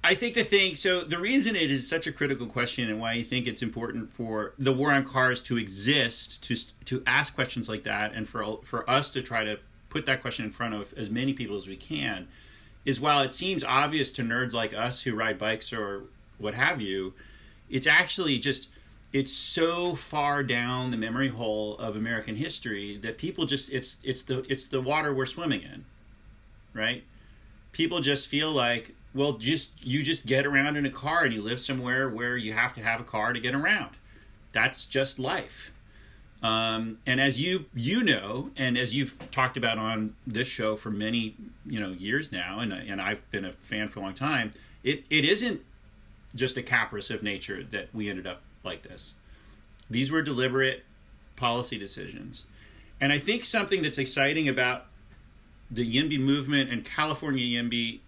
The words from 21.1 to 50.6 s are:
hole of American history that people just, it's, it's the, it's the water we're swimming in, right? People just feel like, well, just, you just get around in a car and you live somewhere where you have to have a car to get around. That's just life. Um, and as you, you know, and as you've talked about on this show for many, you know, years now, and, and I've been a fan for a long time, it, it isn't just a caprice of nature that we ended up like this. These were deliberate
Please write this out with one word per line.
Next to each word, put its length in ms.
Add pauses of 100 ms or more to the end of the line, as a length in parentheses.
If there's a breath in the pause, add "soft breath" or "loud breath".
hole 500
of 180
American 400
history 640
that 200
people 280
just, 260
it's, 320
it's 180
the, 260
it's 200
the 120
water 320
we're 140
swimming 360
in, 220 (880)
right? 300 (720 soft breath)
People 280
just 280
feel 220
like, 440 (200)
well, 180
just, 520
you 180
just 240
get 200
around 300
in 80
a 60
car 340
and 80
you 80
live 180
somewhere 500
where 280
you 160
have 220
to 80
have 180
a 40
car 280
to 80
get 140
around. 380 (600 loud breath)
That's 320
just 340
life. 540 (680 soft breath)
Um, 640
and 120
as 220
you, 240 (100)
you 300
know, 520
and 200
as 180
you've 240 (120)
talked 260
about 220
on 360 (120)
this 200
show 300
for 140
many, 440 (320)
you 140
know, 100
years 400
now, 300
and, 120
and 280
I've 300
been 160
a 60
fan 360
for 120
a 20
long 120
time, 380 (320 loud breath)
it, 260
it 140
isn't 380 (720)
just 240
a 40
caprice 480
of 120
nature 420
that 300
we 160
ended 160
up 160 (200)
like 200
this. 320 (720 soft breath)
These 240
were 100
deliberate 600 (500)